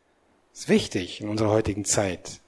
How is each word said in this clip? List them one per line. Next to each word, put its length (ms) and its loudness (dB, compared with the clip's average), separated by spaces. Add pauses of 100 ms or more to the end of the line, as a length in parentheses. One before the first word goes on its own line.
(540)
Ist 160 -6
wichtig 520 0
in 60 -6
unserer 220 2
heutigen 360 2
Zeit, 640 -2